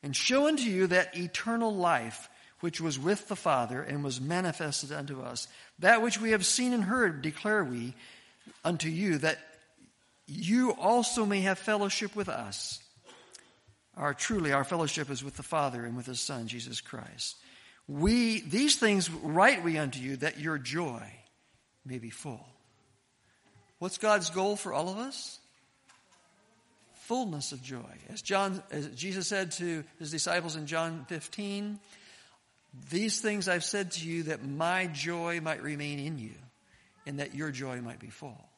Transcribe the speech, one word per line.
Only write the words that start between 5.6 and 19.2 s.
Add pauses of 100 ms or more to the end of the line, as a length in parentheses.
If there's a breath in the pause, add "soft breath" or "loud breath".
That
which
we
have
seen
and
heard
declare
we (720 loud breath)
unto
you,
that (880)
you
also
may
have
fellowship
with
us. (1200 loud breath)
Our,
truly,
our
fellowship
is
with
the
Father
and
with
His
Son,
Jesus
Christ. (520 loud breath)
We,
these
things
write